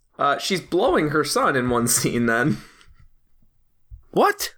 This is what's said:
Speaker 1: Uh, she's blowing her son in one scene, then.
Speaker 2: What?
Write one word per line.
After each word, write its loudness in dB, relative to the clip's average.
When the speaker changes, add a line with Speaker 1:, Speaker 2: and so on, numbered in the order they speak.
Speaker 1:
Uh, 0
she's -4
blowing 0
her 0
son 0
in 0
one 0
scene, 0
then. 0
Speaker 2:
What? 0